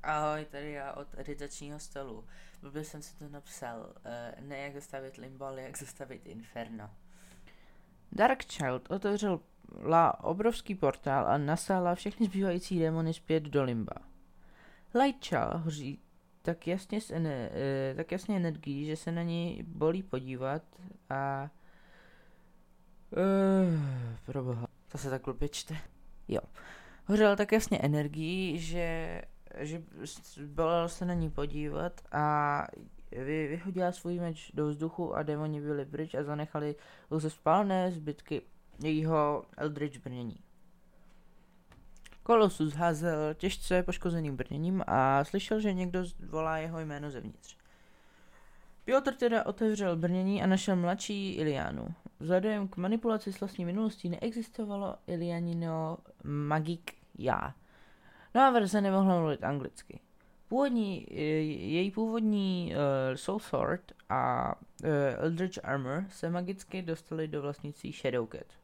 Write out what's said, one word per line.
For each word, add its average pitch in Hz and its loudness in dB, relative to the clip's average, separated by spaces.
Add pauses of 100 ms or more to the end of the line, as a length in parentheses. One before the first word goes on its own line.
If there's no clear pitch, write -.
Ahoj, 151 0
tady 147 -10
já 139 -8
od 143 -10
editačního 143 -10
stolu. 123 -10 (380)
Blbě 147 -8
jsem 151 -14
si - -18
to 147 -14
napsal, 123 -12 (120)
eh, 120 -10
ne 139 -10
jak 139 -10
zastavit 135 -12
Limbo, 131 -14
ale 131 -8
jak 131 -12
zastavit - -12
Inferno. 113 -10 (1200)
Darkchild 156 0
otevřela 190 0
obrovský 214 0
portál 135 2
a 135 4
nasála 175 2
všechny 202 -2
zbývající 185 0
démony 160 2
zpět 160 2
do 143 2
Limba. 117 0 (1000)
Lightchild 254 2
hoří 147 -4 (420)
tak 170 -2
jasně 190 -2
s - -14
ene-, 151 -2
eh, 135 -2
tak 160 -4
jasně 190 -2
energií, 151 -2
že 156 -2
se 165 -4
na 170 -2
něj 170 -2
bolí 165 0
podívat 131 -4 (480)
a, 139 -2 (1700)
eh, 190 6 (480)
proboha. 123 -2 (220)
To 147 -8
se 139 -4
tak 131 -2
blbě 139 0
čte. - -6 (520)
Jo. - 0 (680)
Hořel 208 8
tak 208 2
jasně 220 4
energií, 156 0
že 165 -2 (360)
že 160 -6 (220)
s-, - -14
bál 160 2
se 180 -4
na 180 0
ní 165 0
podívat 147 -2 (120)
a 147 2 (440)
vy-, 143 -2
vyhodila 180 -2
svůj 175 -4
meč 165 -6
do 151 2
vzduchu 160 -2
a 156 2
démoni 151 -2
byli 147 -2
pryč 147 -6
a 147 0
zanechali 147 -2 (340)
pouze 156 0
spálné 185 4
zbytky 151 -6 (400)
jejího 156 2 (120)
Eldritch 143 -4
brnění. 123 -8 (1900)
Kolosus 185 6
házel 156 2
těžce 180 2
poškozeným 165 -2
brněním 160 0
a 135 6
slyšel, 208 0
že 208 2
někdo 180 0
z-, 180 -6 (140)
volá 160 0
jeho 165 -4
jméno 147 -6
zevnitř. - -12 (1300)
Piotr 269 4
teda 233 2
otevřel 202 2
brnění 185 2
a - 2
našel 190 4
mladší 190 0
Iliánu. 135 -2 (320)
Vzhledem 190 2
k - -10
manipulaci 214 0
s - -12
vlastní 190 -4
minulostí 202 -2
neexistovalo 208 -4 (100)
Ilianino 170 -2 (260)
magik 151 0 (260)
já. - 0 (800)
Nová 262 10
verze 208 6
nemohla 190 6
mluvit 156 2
anglicky. - -4 (480)
Původní, 233 2
eh, - -10
její 156 2
původní, 202 2
eh, 135 2
Soul 196 -2
Sword 151 -2 (160)
a, 127 2 (300)
eh, 143 2
Eldritch 170 -2
Armor 139 -2
se 170 -6
magicky 185 -4
dostaly 160 -4
do 151 -4
vlastnictví 147 -6
Shadowcat. 120 0 (180)